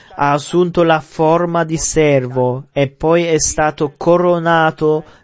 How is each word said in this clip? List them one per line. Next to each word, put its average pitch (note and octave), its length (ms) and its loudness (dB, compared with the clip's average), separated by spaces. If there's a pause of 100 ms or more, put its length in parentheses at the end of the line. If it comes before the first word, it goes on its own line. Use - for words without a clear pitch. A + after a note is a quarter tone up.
(160)
ha C#3+ 160 0
assunto E3+ 520 0
la D#3+ 180 2
forma E3+ 640 -2
di D#3+ 100 -6
servo C3 960 0
e C#3 160 0
poi E3 380 0
è D#3+ 120 2
stato D3+ 600 -2
coronato E3 1040 0 (200)